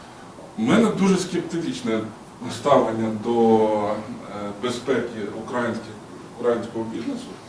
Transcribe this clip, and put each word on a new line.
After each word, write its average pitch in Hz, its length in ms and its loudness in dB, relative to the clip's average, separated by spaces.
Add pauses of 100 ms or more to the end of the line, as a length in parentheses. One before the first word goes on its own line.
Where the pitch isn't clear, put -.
(580)
у - 40 -2
мене 196 280 6
дуже 185 280 4
скептичне 135 840 -2 (540)
ставлення 113 580 4 (120)
до, 113 440 6 (200)
е, 107 60 0 (680)
безпеки 117 580 -2 (220)
українських, 117 500 -4 (460)
українського 117 460 0
бізнесу. - 400 -6 (240)